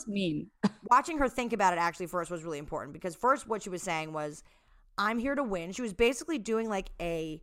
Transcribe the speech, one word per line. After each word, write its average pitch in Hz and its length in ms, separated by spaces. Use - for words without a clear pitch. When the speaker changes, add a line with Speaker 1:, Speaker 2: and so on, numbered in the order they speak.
Speaker 1:
this - 40
mean?" 175 420
<laughs> - 280
Speaker 2:
watching 277 280
her 277 100
think 240 240
about 196 220
it 170 40
actually 170 280
first 170 240
was 165 140
really 160 140
important, 143 360
because 165 200
first 254 320
what 185 160
she - 60
was 180 140
saying 160 320
was, 151 280
"I'm 214 220
here 277 160
to 285 80
win." 190 300
She 247 100
was 220 100
basically 247 460
doing, 220 320
like, 196 180
a 160 440